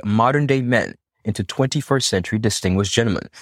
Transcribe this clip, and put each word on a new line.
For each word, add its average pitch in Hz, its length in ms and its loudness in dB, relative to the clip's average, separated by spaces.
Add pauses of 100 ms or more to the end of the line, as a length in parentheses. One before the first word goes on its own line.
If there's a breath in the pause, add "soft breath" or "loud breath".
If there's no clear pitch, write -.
modern-day 131 560 2
men 120 320 0 (320)
into 104 180 -4
twenty-first 135 640 -2
century 98 300 -2
distinguished 98 560 0
gentlemen. 113 340 0 (140 loud breath)